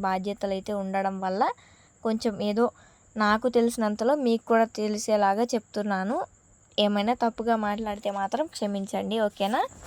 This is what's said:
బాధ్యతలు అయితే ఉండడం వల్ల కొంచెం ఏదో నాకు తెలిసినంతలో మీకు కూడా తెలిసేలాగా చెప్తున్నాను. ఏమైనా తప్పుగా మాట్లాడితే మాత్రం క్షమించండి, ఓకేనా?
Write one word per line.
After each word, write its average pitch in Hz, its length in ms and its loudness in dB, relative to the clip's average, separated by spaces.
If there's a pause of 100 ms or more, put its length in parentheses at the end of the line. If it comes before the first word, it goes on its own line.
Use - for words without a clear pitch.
బాధ్యతలు 196 520 -2
అయితే 190 200 -4
ఉండడం 196 460 -2
వల్ల 190 240 0 (600)
కొంచెం 226 380 -2
ఏదో 208 240 0 (500)
నాకు 214 340 2
తెలిసినంతలో 233 720 2
మీకు 233 240 2
కూడా 226 260 4
తెలిసేలాగా 214 720 0
చెప్తున్నాను. 208 720 -2 (600)
ఏమైనా 208 400 4
తప్పుగా 226 400 0
మాట్లాడితే 208 540 -4
మాత్రం 196 360 -2
క్షమించండి, 202 720 -4
ఓకేనా? 214 420 0 (260)